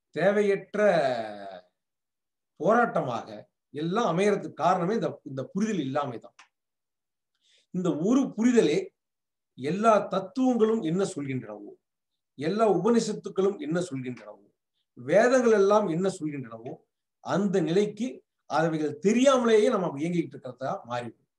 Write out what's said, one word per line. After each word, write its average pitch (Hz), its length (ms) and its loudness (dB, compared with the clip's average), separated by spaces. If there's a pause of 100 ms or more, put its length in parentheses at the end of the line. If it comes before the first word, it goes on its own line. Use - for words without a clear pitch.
(160)
தேவையற்ற 202 640 0 (1800)
போராட்டமாக 160 680 0 (460)
எல்லாம் 180 360 -2
அமையறதுக்கு 185 520 -2
காரணமே 180 320 2
இந்த, 202 160 -2 (140)
இந்த 135 200 -10
புரிதல் 202 380 -4
இல்லாமை 131 380 -4
தான். - 180 -20 (1400)
இந்த 180 160 -2 (120)
ஒரு 254 280 2
புரிதலே 208 480 2 (800)
எல்லா 196 360 2 (140)
தத்துவங்களும் 220 760 0
என்ன 175 220 0
சொல்கின்றனவோ, 113 680 -8 (680)
எல்லா 202 320 0
உபனிஷத்துக்களும் 196 880 0
என்ன 151 220 -4
சொல்கின்றனவோ, 120 640 -10 (520)
வேதங்கள் 226 600 4
எல்லாம் 202 320 4
என்ன 175 200 0
சொல்கின்றனவோ, 131 640 -10 (500)
அந்த 180 380 0
நிலைக்கு 202 460 0 (420)
அவைகள் 156 500 -2
தெரியாமலேயே 240 720 4
நம்ம 180 240 -2
இயங்கிட்டு 156 400 -4
இருக்கிறதா 131 380 -10 (140)
மாறிடும். 120 380 -10 (160)